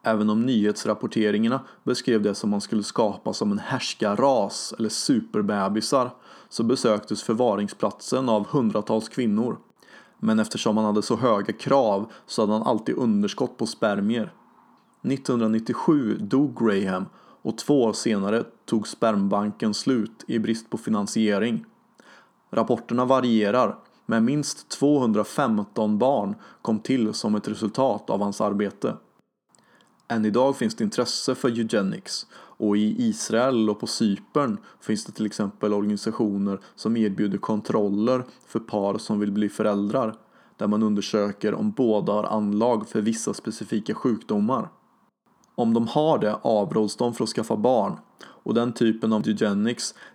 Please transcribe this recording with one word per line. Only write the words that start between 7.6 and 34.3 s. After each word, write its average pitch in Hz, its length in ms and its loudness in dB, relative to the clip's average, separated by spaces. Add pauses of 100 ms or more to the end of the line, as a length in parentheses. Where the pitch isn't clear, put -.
av 104 180 2
hundratals 110 600 0
kvinnor. 113 500 -2 (600)
Men 110 200 2
eftersom 107 380 0
han 110 100 2
hade 104 160 2
så 120 140 0
höga 110 360 0
krav 110 600 0 (140)
så - 160 -2
hade 104 100 2
han 110 100 0
alltid 120 320 0
underskott 107 640 0
på 110 80 -2
spermier. 104 680 -2 (720)
Nittonhundranittiosju 120 1160 0
dog 123 400 0
Graham 98 480 0 (360)
och 113 160 -4
två 143 240 2
år 110 100 4
senare 104 520 0 (200)
tog 110 240 -2
spermbanken 104 840 0
slut 120 520 -2
i 117 120 -2
brist 113 320 -2
på 113 80 -6
finansiering. 110 840 0 (880)
Rapporterna 117 540 0
varierar, 120 720 2 (280)
men 113 180 2
minst 143 440 -2
tvåhundrafemton 110 1300 2
barn 110 360 2 (280)
kom 110 160 0
till 117 360 0
som 107 200 0
ett 104 140 -2
resultat 107 600 -2
av 104 100 0
hans 101 200 -4
arbete. 104 560 -2 (1120)
Än 110 160 0
idag 127 320 2
finns 110 180 -2
det 117 100 -4
intresse 120 500 -2
för 127 140 -2
eugenics, 113 800 -2 (300)
och 104 200 2
i 107 320 2
Israel 110 600 0
och 101 100 -4
på 117 60 -6
Cypern 110 720 -2 (220)